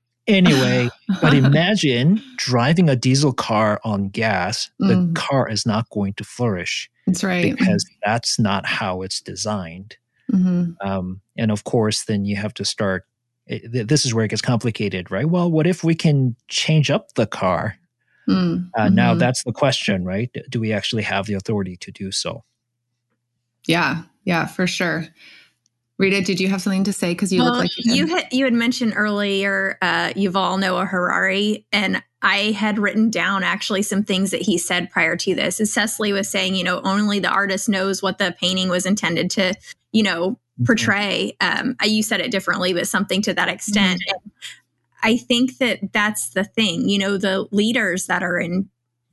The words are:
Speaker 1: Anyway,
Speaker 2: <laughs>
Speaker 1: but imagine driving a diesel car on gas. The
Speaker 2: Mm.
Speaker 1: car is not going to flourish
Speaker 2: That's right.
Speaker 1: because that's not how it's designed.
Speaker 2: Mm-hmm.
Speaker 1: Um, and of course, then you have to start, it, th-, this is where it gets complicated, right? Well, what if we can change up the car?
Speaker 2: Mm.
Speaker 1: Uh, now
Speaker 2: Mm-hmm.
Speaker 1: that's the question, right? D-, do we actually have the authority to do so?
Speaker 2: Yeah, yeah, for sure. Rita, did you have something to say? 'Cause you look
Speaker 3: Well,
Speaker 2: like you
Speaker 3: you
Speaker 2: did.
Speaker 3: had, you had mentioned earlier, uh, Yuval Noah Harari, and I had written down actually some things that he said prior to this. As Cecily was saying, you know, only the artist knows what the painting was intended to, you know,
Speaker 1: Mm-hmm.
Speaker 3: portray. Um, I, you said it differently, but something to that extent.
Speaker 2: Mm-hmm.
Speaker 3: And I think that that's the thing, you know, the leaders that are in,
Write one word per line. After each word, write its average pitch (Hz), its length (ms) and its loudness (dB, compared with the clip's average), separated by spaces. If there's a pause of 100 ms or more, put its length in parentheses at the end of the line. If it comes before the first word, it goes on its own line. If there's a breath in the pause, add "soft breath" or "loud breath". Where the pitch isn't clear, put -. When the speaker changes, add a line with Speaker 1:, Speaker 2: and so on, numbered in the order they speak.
(260)
Speaker 1:
Anyway, 131 640 4 (180)
Speaker 2:
<laughs> 190 140 -2
Speaker 1:
but 156 120 6
imagine 147 920 4 (140)
driving 143 520 4
a 131 60 6
diesel 131 380 4
car 107 500 0
on 101 260 0
gas. 117 600 -2 (100)
The 196 160 4
Speaker 2:
Mm. 175 200 2
Speaker 1:
car - 340 0
is 110 160 -4
not 110 240 0
going 101 240 -2
to - 100 -12
flourish 101 680 -4 (180)
Speaker 2:
That's 180 180 0
right. 180 320 0
Speaker 1:
because 180 280 2 (200)
that's 113 340 0
not 101 260 0
how 92 360 -4
it's 95 180 -8
designed. 95 800 -8 (340)
Speaker 2:
Mm-hmm. 180 400 2 (160)
Speaker 1:
Um, 95 320 -4 (180)
and 113 140 2
of 104 140 -2
course, 107 400 0
then 101 180 -2
you 101 140 -2
have 101 160 -6
to 98 100 -10
start, 95 400 -2 (440)
it, 113 260 -10
th-, 113 140 -2
this 147 180 2
is 120 80 -2
where 113 100 2
it 104 60 -2
gets 107 120 -4
complicated, 107 680 -2
right? 113 180 -2
Well, 175 220 2
what 156 160 4
if 180 160 0
we 165 100 2
can 139 440 2 (100)
change - 420 2
up - 260 -2
the 113 120 0
car? 92 480 -2 (540)
Speaker 2:
Mm. 180 480 2
Speaker 1:
Uh, 107 100 4
now 117 240 6
Speaker 2:
Mm-hmm. 113 80 2
Speaker 1:
that's 123 240 2
the 123 80 -4
question, 101 540 0
right? 98 280 -2
D-, - 160 -10
do 120 120 -2
we 110 100 0
actually 107 320 -2
have 101 220 -2
the 107 80 -4
authority 95 420 -2
to - 160 -16
do 98 220 -8
so? - 320 -6 (1200)
Speaker 2:
Yeah, 160 360 0 (200)
yeah, 165 220 0
for 180 220 -4
sure. 165 400 -4 (920 loud breath)
Rita, 190 220 2
did 185 180 -2
you 190 100 0
have 196 120 -2
something 190 240 0
to 202 80 -2
say? 175 200 -2
'Cause 180 180 -2
you 190 120 4
look 254 100 4
Speaker 3:
Well, 247 80 0
Speaker 2:
like - 160 -2
you 233 160 0
Speaker 3:
you 285 140 2
Speaker 2:
did. 339 80 -2
Speaker 3:
had, - 180 -4
you 262 120 2
had 247 80 2
mentioned 233 420 0
earlier, 196 840 0
uh, 170 320 0
Yuval 190 460 0
Noah 185 260 0
Harari, 190 840 0
and 190 300 -2 (200)
I 202 300 2
had 208 280 0
written 214 320 2
down 185 320 -2
actually 190 400 -2
some 202 200 -2
things 196 280 0
that - 100 -4
he 180 160 0
said 180 320 -2
prior 165 280 0
to 185 180 -2
this. - 260 -2
As 214 100 0
Cecily 214 400 -2
was 196 160 -2
saying, 190 280 -2
you 185 80 -2
know, 180 200 -2
only 202 360 0
the 180 100 -2
artist 190 400 0
knows 190 320 0
what 190 160 -2
the 180 220 -2
painting 185 300 -2
was 180 160 -2
intended 175 460 0
to, 185 220 0 (380 loud breath)
you 220 120 4
know, 185 360 -2 (200)
Speaker 1:
Mm-hmm. 120 60 2
Speaker 3:
portray. 202 760 0
Um, - 380 -2
I, 214 60 0
you 214 180 2
said 202 180 -2
it 143 80 -4
differently, 180 440 -2
but 170 140 -2
something 196 360 -2
to 190 100 -2
that 175 160 -2
extent. 190 580 0
Speaker 2:
Mm-hmm. 190 180 -8
Speaker 3:
And - 60 -20 (720 loud breath)
I 226 160 2
think 240 400 0
that 240 220 -2 (140)
that's 208 360 -2
the 190 140 -2
thing, 185 460 -2
you 202 100 2
know, 196 180 0
the 190 320 -2
leaders 208 560 0
that 185 160 -2
are 175 160 -2
in, 180 320 -4 (440)